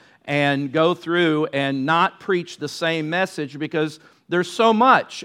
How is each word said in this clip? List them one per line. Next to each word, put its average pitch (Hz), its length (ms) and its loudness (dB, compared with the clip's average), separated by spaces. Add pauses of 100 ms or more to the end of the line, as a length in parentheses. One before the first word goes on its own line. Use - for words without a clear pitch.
(260)
and 143 460 0
go 160 240 2
through 165 580 0
and 139 320 -2
not 170 340 0
preach - 380 -4
the 147 120 -10
same 160 420 -4
message, 156 480 -4
because 156 400 -4 (280)
there's 175 240 -2
so 226 220 4
much 220 500 4